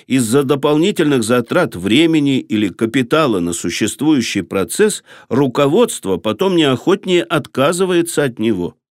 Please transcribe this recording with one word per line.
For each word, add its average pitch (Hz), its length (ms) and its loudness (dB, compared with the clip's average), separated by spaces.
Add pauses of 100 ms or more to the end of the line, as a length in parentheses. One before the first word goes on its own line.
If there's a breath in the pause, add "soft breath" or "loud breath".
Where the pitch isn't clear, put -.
из-за 127 360 2
дополнительных 147 800 0
затрат 123 540 0
времени 139 640 2
или 104 280 -2
капитала 117 720 0
на 85 120 -2
существующий 110 880 -2
процесс 98 640 -2 (240 loud breath)
руководство 139 880 0
потом 175 400 -2
неохотнее 170 680 2
отказывается 170 1000 -2
от 120 140 -6
него. 104 400 -4 (140)